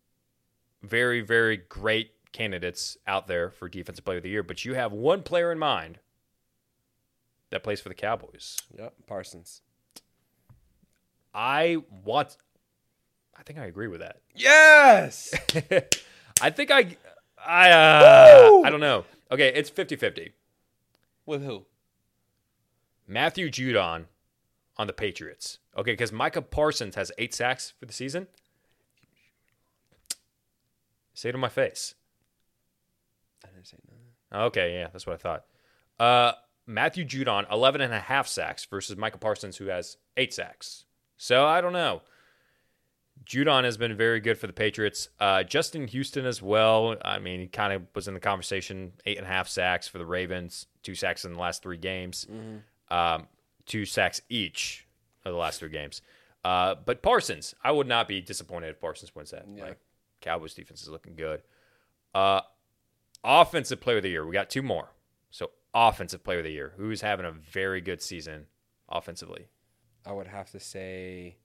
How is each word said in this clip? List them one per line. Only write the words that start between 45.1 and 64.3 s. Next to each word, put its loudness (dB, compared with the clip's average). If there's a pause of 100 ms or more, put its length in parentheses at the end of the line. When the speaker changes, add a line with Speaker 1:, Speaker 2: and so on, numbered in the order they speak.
Speaker 1:
Uh, 0
Justin -6
Houston -10
as -8
well. 0
I -6
mean, -12
he -12
kind -6
of -8 (120)
was -12
in -12
the -14
conversation. -8 (140)
Eight -8
and -16
a -16
half -4
sacks -4
for -18
the -12
Ravens. -10 (160)
Two -16
sacks -8
in -14
the -16
last -8
three -14
games. -12
Speaker 2:
Mm-hmm. -16
Speaker 1:
Um, -4 (380)
two -10
sacks -4
each -10 (380)
of -12
the -8
last -8
three -16
games. -16 (420)
Uh, -2
but -6
Parsons, -4
I -2
would -2
not -2
be -8
disappointed -14
if -20
Parsons -14
wins -20
that. -20 (100)
Speaker 2:
Yeah. -20
Speaker 1:
Like, -20 (400)
Cowboys -10
defense -20
is -20
looking -20
good. -10 (720)
Uh, 0 (840)
offensive 0
player -2
of -4
the -6
year. -8
We -12